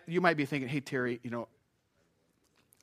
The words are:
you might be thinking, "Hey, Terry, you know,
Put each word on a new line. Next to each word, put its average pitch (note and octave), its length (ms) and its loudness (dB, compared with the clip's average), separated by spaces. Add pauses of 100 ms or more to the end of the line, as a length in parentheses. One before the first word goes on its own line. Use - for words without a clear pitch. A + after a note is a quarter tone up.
you E3+ 120 0
might E3+ 160 6
be D3 100 2
thinking, C3 220 -2
"Hey, C#3+ 120 -2
Terry, B2 440 -2
you B2 60 -8
know, A#2 180 -4 (1400)